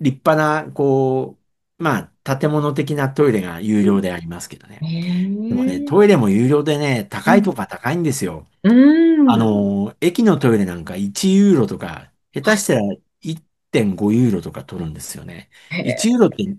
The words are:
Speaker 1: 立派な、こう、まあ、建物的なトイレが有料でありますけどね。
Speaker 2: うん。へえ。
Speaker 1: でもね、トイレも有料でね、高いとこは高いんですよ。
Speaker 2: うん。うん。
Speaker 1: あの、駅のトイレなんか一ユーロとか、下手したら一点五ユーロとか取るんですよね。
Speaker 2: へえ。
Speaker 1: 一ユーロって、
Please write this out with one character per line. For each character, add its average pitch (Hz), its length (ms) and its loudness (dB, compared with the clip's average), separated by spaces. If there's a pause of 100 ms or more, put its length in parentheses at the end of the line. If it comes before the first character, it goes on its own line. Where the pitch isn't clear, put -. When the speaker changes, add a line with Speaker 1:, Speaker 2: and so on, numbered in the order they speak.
Speaker 1:
立 135 240 -2
派 160 100 4
な、 151 380 -2
こ 131 640 -2 (420)
う、 170 40 -10
ま 113 260 -2 (160)
あ、 135 100 -2
建 151 160 -2
物 147 220 -2
的 147 220 -4
な 139 120 -2
ト 139 220 0
イ - 20 2
レ 104 100 0
が 87 200 -10
有 107 220 0
料 98 180 2
で 92 100 -4
あ 87 80 -8
り 82 80 -14
ま 85 140 -12
す - 80 -16
け - 80 -18
ど - 100 -20
ね。 104 140 -20
Speaker 2:
う 151 40 -8
ん。 - 20 -8
へ 180 580 -4
え。 226 40 -6
Speaker 1:
で 233 60 -2
も 247 80 -2
ね、 277 180 -2
ト 208 220 2
イ 208 60 6
レ 190 80 6
も 110 120 2
有 113 200 2
料 147 160 2
で 151 120 -2
ね、 135 320 -2
高 160 280 2
い 233 40 4
と 190 120 0
こ 123 80 -8
は 98 60 -8
高 - 260 -6
い - 20 -2
ん 175 80 -2
で 151 80 0
す 135 140 -6
よ。 82 200 -10 (180)
Speaker 2:
う 190 40 4
ん。 302 540 6
う - 20 6
ん。 254 80 6
Speaker 1:
あ 220 60 4
の、 101 640 0
駅 180 220 0
の 190 140 4
ト 131 160 2
イ 110 40 2
レ 98 80 2
な 87 100 -8
ん 85 80 -12
か 90 140 -12
一 101 360 -2
ユ 196 220 6
ー 139 60 4
ロ 104 60 0
と - 100 -8
か、 - 340 -12 (220)
下 143 180 -2
手 214 60 2
し 202 100 -6
た 160 80 2
ら 117 60 0 (400)
一 160 200 -10 (300)
点 104 240 0
五 104 160 0
ユ 120 160 2
ー 104 80 0
ロ 85 60 -4
と 85 100 -12
か - 140 -14
取 87 180 -10
る 80 60 -10
ん 78 40 -12
で 78 60 -16
す - 160 -14
よ - 80 -18
ね。 - 260 -20 (200)
Speaker 2:
へ 175 200 -6
え。 120 80 -2
Speaker 1:
一 226 120 0
ユ 247 80 2
ー - 20 4
ロ 202 80 6
っ - 40 2
て、 - 280 -6